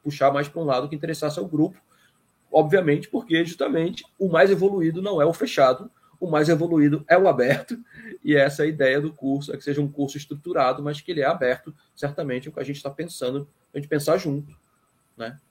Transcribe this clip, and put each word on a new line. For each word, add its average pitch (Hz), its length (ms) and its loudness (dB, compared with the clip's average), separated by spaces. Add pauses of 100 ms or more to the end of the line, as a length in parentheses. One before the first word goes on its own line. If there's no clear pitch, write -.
puxar 139 300 2
mais 143 160 -2
pra 170 120 -8
um 160 40 -4
lado 135 240 0
que 156 60 -8
interessasse 151 440 -6
ao 180 80 -6
grupo, 160 320 0 (720)
obviamente, 151 600 2
porque - 360 0
justamente 165 580 -4 (140)
o 196 120 -2
mais 170 200 6
evoluído 180 520 2
não 190 200 -2
é 143 40 6
o 160 80 2
fechado, 135 580 2 (280)
o 185 80 -4
mais 151 220 2
evoluído 156 580 2
é 165 80 6
o 185 120 6
aberto, 139 500 0 (460)
e 147 120 0
essa 147 280 2
é - 20 2
a 151 40 0
ideia 143 300 2
do 151 140 -6
curso, 139 400 -6
é - 40 -10
que - 60 -18
seja 143 180 -2
um 143 60 -2
curso 143 300 -6
estruturado, 147 640 -4
mas 147 180 -8
que - 120 -12
ele 156 100 -4
é 131 40 -2
aberto, 131 500 -4 (200)
certamente, 139 520 -6
é - 20 -12
o - 40 -18
que - 60 -10
a 139 40 -6
gente 143 180 -8
tá 139 80 -10
pensando, 139 580 -8 (240)
a - 60 -10
gente 147 100 -10
pensar 156 300 0
junto, 147 400 -6 (580)
né? 117 220 -12 (140)